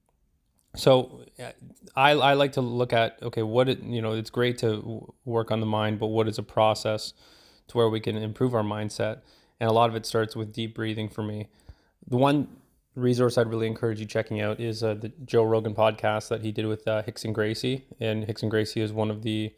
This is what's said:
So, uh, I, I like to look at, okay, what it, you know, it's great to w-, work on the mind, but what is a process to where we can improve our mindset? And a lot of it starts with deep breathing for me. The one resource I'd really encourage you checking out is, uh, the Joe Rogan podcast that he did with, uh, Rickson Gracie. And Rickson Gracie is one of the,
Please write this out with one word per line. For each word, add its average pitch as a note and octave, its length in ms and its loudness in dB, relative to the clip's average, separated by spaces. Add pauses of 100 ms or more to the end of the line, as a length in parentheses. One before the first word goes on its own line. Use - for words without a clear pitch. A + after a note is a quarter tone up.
(760)
So, B2+ 480 4 (140)
uh, A#2+ 120 -14 (460)
I, C#3 160 6
I C#3 220 6
like C#3 180 4
to - 80 -2
look B2 320 -2
at, A2+ 300 2
okay, A#2 200 -2
what A#2+ 260 2
it, B2+ 140 0
you A2+ 180 -4
know, A2 120 -2
it's A2+ 180 -6
great A#2+ 280 0
to A2 180 0
w-, A2 360 -12 (120)
work A#2 260 -2
on A2 80 0
the A2 80 -2
mind, G#2+ 320 0
but A2 80 -2
what A2 220 2
is G#2 100 -4
a G#2+ 60 -6
process A2 680 0 (560)
to - 80 -8
where A#2 120 6
we A2 100 -2
can A2 180 -4
improve A2 380 -2
our A2 80 2
mindset? G#2+ 600 -4 (360)
And A2+ 100 0
a A2 40 4
lot A#2 180 6
of A2+ 60 -4
it A2 100 -8
starts A2 300 -2
with G#2+ 160 -8
deep A2+ 240 -8
breathing A2 320 -4
for - 140 -8
me. G#2+ 260 -8 (580)
The B2 100 0
one C#3 320 4 (460)
resource B2 440 2
I'd A#2 80 4
really A2+ 200 -2
encourage A2 340 -4
you G#2+ 60 -8
checking A2 340 -4
out G#2+ 200 -2
is, A2+ 220 -6
uh, A2 120 0
the A2 180 -10 (120)
Joe A#2 200 4
Rogan A2 300 2
podcast G#2+ 540 2
that A2 140 -4
he A2 100 -4
did A2 140 -4
with, G#2+ 200 -4
uh, G#2+ 160 0
Rickson A2 300 -8
Gracie. A2+ 520 -2 (160)
And A2 260 -2
Rickson G#2+ 220 -4
Gracie G#2+ 320 0
is G#2+ 120 -2
one G#2+ 180 -2
of G#2+ 120 -8
the, G#2+ 360 -2